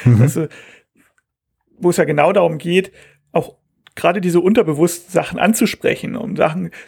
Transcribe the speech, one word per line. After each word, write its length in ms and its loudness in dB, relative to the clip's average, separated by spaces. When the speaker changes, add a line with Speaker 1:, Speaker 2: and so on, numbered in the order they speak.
Speaker 1:
Mhm. 160 6
Speaker 2:
Dass 140 2
du, 140 -4
wo 120 2
es 60 0
ja 80 2
genau 280 2
darum 260 2
geht, 340 -2
auch 240 -4
gerade 260 -2
diese 200 2
unterbewussten 720 0
Sachen 260 -4
anzusprechen, 800 -2
um 200 -8
Sachen 340 -2